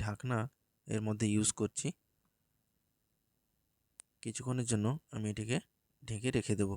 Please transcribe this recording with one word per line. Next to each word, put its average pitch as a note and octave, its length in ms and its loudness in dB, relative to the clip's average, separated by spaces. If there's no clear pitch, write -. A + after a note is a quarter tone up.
ঢাকনা A2+ 340 -2
এর A2 140 0
মধ্যে G#2+ 280 0
ইউজ G#2+ 160 4
করছি। - 260 -2
কিছুক্ষণের B2 500 -2
জন্য G#2+ 140 4
আমি A2 180 -2
এটিকে A2 240 -2
ঢেকে A2+ 340 -4
রেখে A2 240 2
দেব। G2 160 2